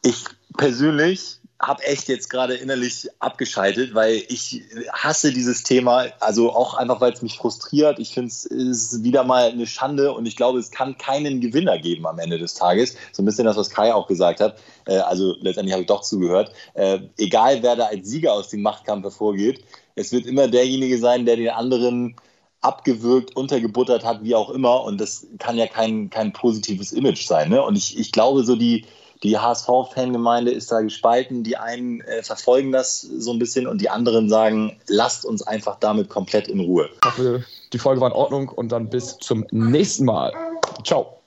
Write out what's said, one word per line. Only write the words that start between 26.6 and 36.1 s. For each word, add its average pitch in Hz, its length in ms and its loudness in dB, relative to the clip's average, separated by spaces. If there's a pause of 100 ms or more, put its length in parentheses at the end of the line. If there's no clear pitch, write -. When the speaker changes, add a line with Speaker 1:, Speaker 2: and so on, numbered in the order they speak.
Speaker 1:
Image - 340 0
sein, 78 220 2
ne? 123 160 4
Und 101 120 0
ich, - 220 -4
ich - 140 -4
glaube, 127 320 4
so 123 100 4
die, 117 300 2 (400)
die 107 120 2
H-S-V-Fangemeinde 120 1160 0
ist 113 180 -6
da 113 100 2
gespalten. 120 640 0
Die 113 140 -4
einen, 120 460 -8
äh, 113 200 -6
verfolgen 131 480 2
das 131 300 0
so 120 320 -8
ein 117 80 -2
bisschen 123 260 -2
und 104 140 -4
die 101 100 0
anderen 113 380 2
sagen, 110 580 2
„Lasst 110 380 0
uns 110 180 -4
einfach 107 380 -6
damit 208 280 2
komplett 101 380 -2